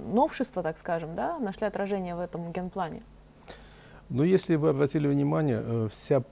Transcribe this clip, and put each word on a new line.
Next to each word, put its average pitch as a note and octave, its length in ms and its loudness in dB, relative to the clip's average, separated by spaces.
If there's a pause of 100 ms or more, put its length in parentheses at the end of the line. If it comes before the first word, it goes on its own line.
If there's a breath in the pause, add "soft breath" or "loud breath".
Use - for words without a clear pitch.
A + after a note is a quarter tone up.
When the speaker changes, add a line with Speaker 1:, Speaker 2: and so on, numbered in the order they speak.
(140)
Speaker 1:
новшества, B3+ 480 0
так D#3+ 160 -4
скажем, E3 380 -4
да, D4+ 220 -2
нашли G#3+ 280 -4
отражение G3 480 -2
в E3+ 60 -6
этом E3+ 300 -6
генплане? F3+ 520 -6 (1040 loud breath)
Speaker 2:
Ну, C3 140 0
если F3 340 4
вы D#3 140 4
обратили C#3+ 360 2
внимание, C#3+ 560 2
э, A2+ 300 0
вся - 280 2 (120)